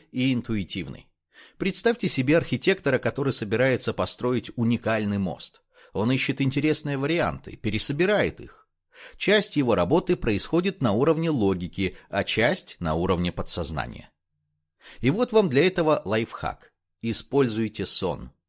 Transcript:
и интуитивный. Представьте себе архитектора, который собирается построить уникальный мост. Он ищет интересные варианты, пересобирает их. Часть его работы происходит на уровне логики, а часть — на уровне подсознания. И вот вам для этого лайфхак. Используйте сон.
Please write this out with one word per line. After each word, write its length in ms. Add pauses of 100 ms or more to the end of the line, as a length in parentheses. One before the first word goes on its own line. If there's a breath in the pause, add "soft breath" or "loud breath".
(120 loud breath)
и 220
интуитивный. 720 (500 loud breath)
Представьте 500
себе 300
архитектора, 600
который 360
собирается 600
построить 640
уникальный 640
мост. 420 (300 soft breath)
Он 200
ищет 300
интересные 560
варианты, 600
пересобирает 840
их. 260 (500 loud breath)
Часть 380
его 200
работы 400
происходит 680
на 120
уровне 360
логики, 640 (140 loud breath)
а 140
часть — 560
на 160
уровне 360
подсознания. 800 (880 loud breath)
И 120
вот 200
вам 180
для 180
этого 380
лайфхак. 680 (280)
Используйте 840
сон. 460 (180)